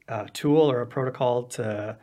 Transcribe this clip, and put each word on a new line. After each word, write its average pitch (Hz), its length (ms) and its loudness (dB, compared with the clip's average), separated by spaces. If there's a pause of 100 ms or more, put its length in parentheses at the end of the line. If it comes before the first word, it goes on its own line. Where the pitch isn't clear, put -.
a 110 260 -8
tool 151 380 4
or 123 100 0
a 117 60 -6
protocol 123 560 0
to 110 600 -6